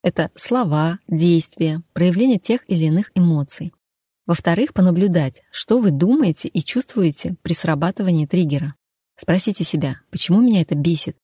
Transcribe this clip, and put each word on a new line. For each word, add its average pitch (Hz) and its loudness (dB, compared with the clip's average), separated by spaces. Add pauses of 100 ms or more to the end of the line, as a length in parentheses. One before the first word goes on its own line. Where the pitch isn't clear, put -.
Это 165 -2
слова, 170 -2
действия, 165 0 (100)
проявление 180 2
тех - -2
или 165 0
иных 160 0
эмоций. 160 0 (540)
Во-вторых, 175 0
понаблюдать, 180 2
что - -2
вы 208 2
думаете 180 0
и 156 -4
чувствуете 180 -4
при 170 -6
срабатывании 165 -2
триггера. 156 -2 (420)
Спросите 190 -2
себя, - -4 (100)
почему 190 0
меня 226 4
это 151 -2
бесит? 151 -2